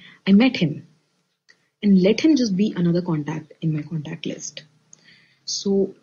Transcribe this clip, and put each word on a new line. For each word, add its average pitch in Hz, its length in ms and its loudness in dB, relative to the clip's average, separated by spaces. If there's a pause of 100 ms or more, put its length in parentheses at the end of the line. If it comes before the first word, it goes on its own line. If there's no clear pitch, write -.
(280)
I 196 60 6
met 254 240 4
him, - 300 -4 (960)
and 190 180 6
let 202 180 2
him 320 160 4
just 220 220 -2
be 208 180 0
another 175 260 0
contact 156 600 -6
in 160 120 -2
my 147 100 -6
contact 160 420 -10
list. - 380 -12 (840)
So - 580 -4